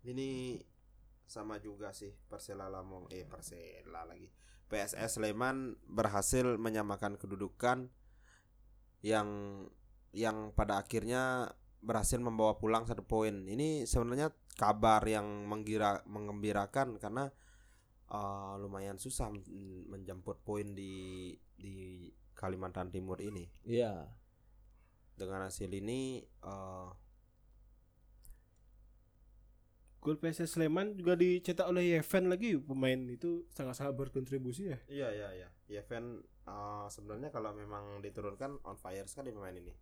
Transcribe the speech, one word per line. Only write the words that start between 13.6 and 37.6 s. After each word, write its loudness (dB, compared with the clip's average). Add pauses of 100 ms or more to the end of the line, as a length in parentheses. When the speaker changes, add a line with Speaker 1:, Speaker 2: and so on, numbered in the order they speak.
Speaker 1:
sebenarnya 2 (220)
kabar 8
yang 2 (180)
menggira-, 2
mengembirakan 2
karena, -2 (800)
eh, -4
lumayan -6
susah -4
men-, -8 (420)
menjemput -8
poin -2
di, -8 (180)
di -12 (260)
Kalimantan -4
Timur -4
ini. -8 (180)
Speaker 2:
Iya. 0 (1080)
Speaker 1:
Dengan -6
hasil -6
ini, -2
eh, -10 (3000)
Speaker 3:
Gol 0
P 0
S -2
S -2
Sleman 4
juga 6
dicetak 6
oleh 6
Yeven 6
lagi, 4
pemain 4
itu -2
sangat-sangat -4
berkontribusi -2
ya. -4
Speaker 1:
Iya, -4
iya, -6
iya. -12 (180)
Yeven, -8 (240)
eh, -6
sebenarnya -8
kalau -4
memang -8